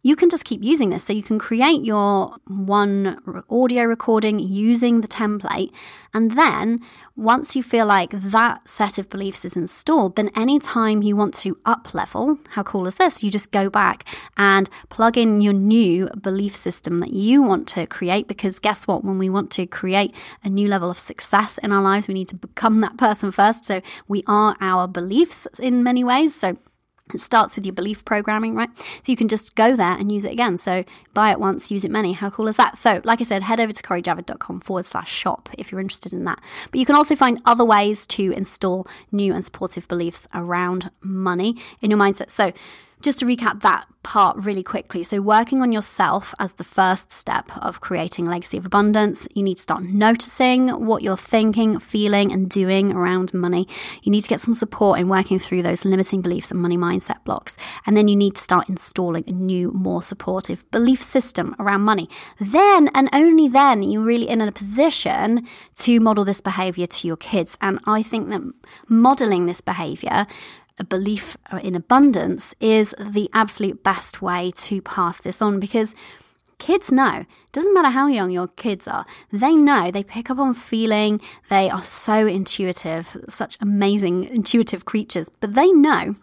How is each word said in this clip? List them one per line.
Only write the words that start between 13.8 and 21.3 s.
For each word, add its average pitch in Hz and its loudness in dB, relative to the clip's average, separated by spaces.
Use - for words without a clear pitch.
and 196 4
plug 233 2
in 220 4
your 208 4
new 196 4
belief 196 -6
system 170 -4
that - -6
you 226 4
want 190 2
to 170 -4
create, 185 -4
because 196 -4
guess 208 -2
what? 190 -2
When 196 -2
we 190 0
want 190 -2
to 185 -4
create 190 -2
a 208 -4
new 202 0
level 185 0
of 175 -10
success - -2